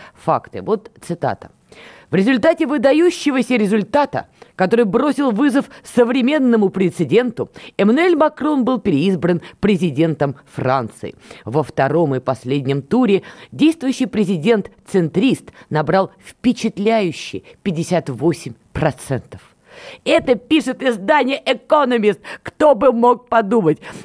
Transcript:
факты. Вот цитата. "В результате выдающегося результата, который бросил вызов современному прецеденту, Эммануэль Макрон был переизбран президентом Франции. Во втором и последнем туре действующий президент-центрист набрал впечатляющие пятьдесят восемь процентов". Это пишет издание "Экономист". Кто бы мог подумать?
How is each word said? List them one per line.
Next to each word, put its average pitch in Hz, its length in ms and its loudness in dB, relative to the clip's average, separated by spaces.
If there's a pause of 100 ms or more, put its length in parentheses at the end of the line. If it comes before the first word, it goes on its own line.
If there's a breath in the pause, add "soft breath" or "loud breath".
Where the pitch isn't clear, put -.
(220 loud breath)
факты. 123 380 -4
Вот 156 300 -4 (100)
цитата. 139 480 -6 (640 loud breath)
"В - 40 -6
результате 262 520 2
выдающегося 277 920 2
результата, 214 680 0 (280 loud breath)
который 220 300 2
бросил 262 460 0
вызов 247 400 0 (120 loud breath)
современному 240 840 2
прецеденту, 185 800 -2 (300 loud breath)
Эммануэль 302 380 2
Макрон 294 500 0
был 254 120 0
переизбран 175 600 0 (200 loud breath)
президентом 156 760 0 (160)
Франции. 127 640 -4 (320 loud breath)
Во 139 160 -2
втором 147 520 0
и 127 60 -2
последнем 131 640 -4
туре 208 400 2 (280 loud breath)
действующий 269 560 0
президент-центрист 190 1500 -2 (180 loud breath)
набрал 160 400 0 (140)
впечатляющие 208 1160 -4 (200 loud breath)
пятьдесят 165 480 -2
восемь 131 440 -4 (180)
процентов". - 680 -6 (640 loud breath)
Это 302 300 2
пишет 247 480 -2
издание 208 640 0
"Экономист". 240 720 0 (220 loud breath)
Кто 302 320 2
бы 247 180 4
мог 247 360 0
подумать? 202 500 2 (260 loud breath)